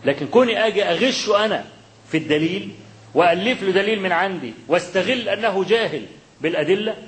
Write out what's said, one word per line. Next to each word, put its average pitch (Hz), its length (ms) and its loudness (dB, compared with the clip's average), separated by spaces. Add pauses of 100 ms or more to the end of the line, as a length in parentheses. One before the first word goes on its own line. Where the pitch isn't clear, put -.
لكن 143 220 -2
كوني 226 400 4
أجي 202 160 0
أغش 180 460 0
أنا 214 360 0 (460)
في 156 60 0
الدليل 160 540 -2 (420)
وألف 180 500 2
له 190 80 0
دليل 202 300 0
من 185 100 -2
عندي 165 420 -2 (140)
واستغل 190 640 0
أنه 196 400 0
جاهل 170 360 0 (360)
بالأدلة 180 540 0 (120)